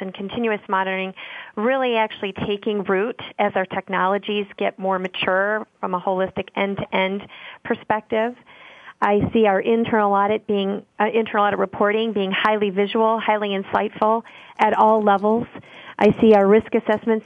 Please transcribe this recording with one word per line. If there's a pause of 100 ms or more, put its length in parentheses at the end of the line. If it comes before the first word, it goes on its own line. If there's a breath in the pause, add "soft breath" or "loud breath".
and
continuous
monitoring (420 loud breath)
really
actually
taking
root (180)
as
our
technologies (100)
get
more
mature (120)
from
a
holistic
end-to-end (360 loud breath)
perspective. (640 loud breath)
I
see
our
internal
audit
being, (160)
uh,
internal
audit
reporting
being
highly
visual,
highly
insightful (340 loud breath)
at
all
levels. (540 loud breath)
I
see
our
risk
assessment,